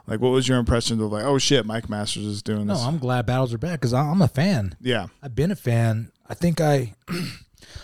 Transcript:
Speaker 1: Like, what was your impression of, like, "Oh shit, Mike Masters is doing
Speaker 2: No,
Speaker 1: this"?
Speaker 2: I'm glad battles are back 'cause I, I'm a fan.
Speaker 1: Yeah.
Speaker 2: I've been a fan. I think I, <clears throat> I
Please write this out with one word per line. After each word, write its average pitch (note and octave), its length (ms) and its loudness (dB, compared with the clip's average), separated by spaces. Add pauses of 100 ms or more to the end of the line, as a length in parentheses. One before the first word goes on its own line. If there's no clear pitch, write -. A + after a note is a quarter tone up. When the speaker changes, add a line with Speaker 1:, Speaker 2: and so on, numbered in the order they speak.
Speaker 1:
Like, A2 140 -4
what B2 100 4
was B2+ 160 2
your B2+ 120 2
impression A#2 420 0
of, G#2+ 100 -2
like, G#2+ 140 -4
"Oh C#3 140 2
shit, B2+ 280 4
Mike A2 220 -6
Masters G#2 380 -6
is G#2 180 -6
doing G#2 240 -2
Speaker 2:
No, G2+ 60 0
Speaker 1:
this"? B2 100 -2
Speaker 2:
I'm D3+ 140 -2
glad B2 280 0
battles B2+ 260 0
are A2+ 60 -4
back E3 220 -4
'cause A#2+ 120 0
I, B2+ 100 2
I'm D#3+ 200 2
a C#3+ 60 6
fan. B2+ 520 0
Speaker 1:
Yeah. A#2 280 -2 (160)
Speaker 2:
I've B2+ 100 -10
been D3 160 2
a G3 60 -2
fan. A#2 560 0 (160)
I - 60 -8
think E3+ 260 0
I, C#3 400 2
<clears throat> - 80 -20
I F#3 40 -6 (720)